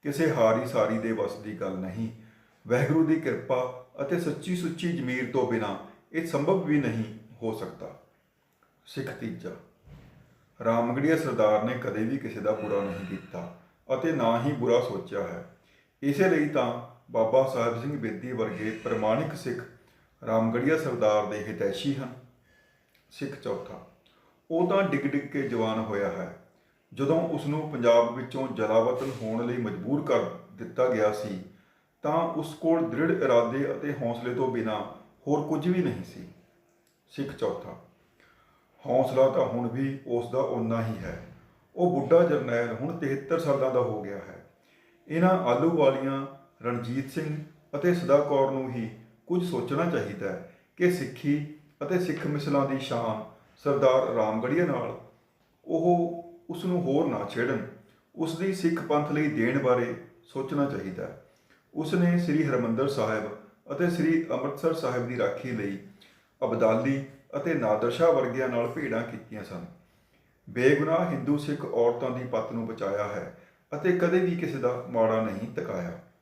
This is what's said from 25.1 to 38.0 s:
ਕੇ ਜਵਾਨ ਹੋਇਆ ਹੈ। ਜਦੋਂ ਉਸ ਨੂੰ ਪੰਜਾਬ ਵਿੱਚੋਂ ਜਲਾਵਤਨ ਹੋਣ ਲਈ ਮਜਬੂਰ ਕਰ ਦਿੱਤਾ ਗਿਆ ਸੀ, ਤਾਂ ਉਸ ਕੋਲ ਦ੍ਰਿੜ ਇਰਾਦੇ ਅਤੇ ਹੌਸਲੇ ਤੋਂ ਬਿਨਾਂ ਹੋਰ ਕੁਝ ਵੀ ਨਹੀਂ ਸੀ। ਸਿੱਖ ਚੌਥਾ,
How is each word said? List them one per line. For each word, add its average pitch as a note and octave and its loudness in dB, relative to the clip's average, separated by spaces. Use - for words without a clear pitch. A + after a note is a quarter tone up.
ਕੇ C#3 -4
ਜਵਾਨ A2 0
ਹੋਇਆ G2+ -2
ਹੈ। F2 -8
ਜਦੋਂ D#3+ 2
ਉਸ D3+ -4
ਨੂੰ D3+ -2
ਪੰਜਾਬ A#2+ 6
ਵਿੱਚੋਂ C3 -6
ਜਲਾਵਤਨ A#2 2
ਹੋਣ A2+ -2
ਲਈ B2 -2
ਮਜਬੂਰ A2 -2
ਕਰ A#2+ 2
ਦਿੱਤਾ B2+ -2
ਗਿਆ G#2+ 2
ਸੀ, G2 -6
ਤਾਂ D3+ 0
ਉਸ E3 -2
ਕੋਲ E3 2
ਦ੍ਰਿੜ D3 2
ਇਰਾਦੇ B2+ 2
ਅਤੇ C#3+ -6
ਹੌਸਲੇ A#2+ -4
ਤੋਂ B2+ 0
ਬਿਨਾਂ A2 -2
ਹੋਰ D3 0
ਕੁਝ D3+ -2
ਵੀ F3+ 2
ਨਹੀਂ A#2 -2
ਸੀ। - -16
ਸਿੱਖ C#3 -8
ਚੌਥਾ, - -6